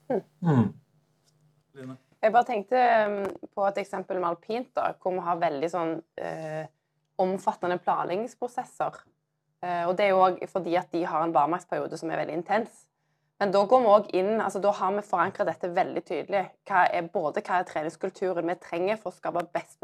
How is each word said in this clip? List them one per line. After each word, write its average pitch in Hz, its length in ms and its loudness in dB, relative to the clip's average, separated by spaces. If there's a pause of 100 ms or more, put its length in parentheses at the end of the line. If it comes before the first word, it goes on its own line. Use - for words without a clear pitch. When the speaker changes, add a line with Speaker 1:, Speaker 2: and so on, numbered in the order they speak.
(100)
Speaker 1:
Mm. 214 140 -2 (140)
Speaker 2:
Mm. 139 280 2 (1080)
Line? 131 240 -16 (180)
Speaker 1:
Jeg 214 180 2
bare 240 140 4
tenkte, 247 320 0 (240)
um, 208 160 -2 (320)
på 208 100 -4
et 196 160 0
eksempel 190 400 -6
med 175 80 -2
alpint 214 460 -6
da, 143 220 0
hvor - 200 -4
vi 180 80 -4
har 175 160 0
veldig 160 320 0
sånn, 165 220 -2 (220)
eh, 160 500 -8 (540)
omfattende 185 600 -2
planleggingsprosesser. 180 1200 -4 (680)
Eh, 175 240 -2
og 180 80 2
det 202 140 4
er - 20 4
jo 185 140 8
også 180 260 2
fordi 170 260 -2
at 180 140 -2
de 170 160 -2
har 165 160 0
en 165 100 0
barmarksperiode 151 680 0
som 165 100 -6
er 160 80 -4
veldig 151 160 -6
intens. 196 460 -4 (600)
Men 196 140 2
da 196 80 6
går 247 220 4
vi - 20 2
også 208 320 6
inn, 190 140 2 (100)
altså 196 160 -4
da 202 160 2
har 202 220 -2
vi 202 100 -4
forankret 185 400 0
dette 175 240 -4
veldig 165 320 -2
tydelig. 180 380 -2 (240)
Hva 190 160 2 (100)
er, 170 160 -2
både 165 320 -2
hva 185 220 0
er 175 80 -6
treningskulturen 170 840 -4
vi 180 140 -2
trenger 185 340 -2
for 202 140 -8
å - 20 -20
skape 170 300 -4 (100)
best - 300 -8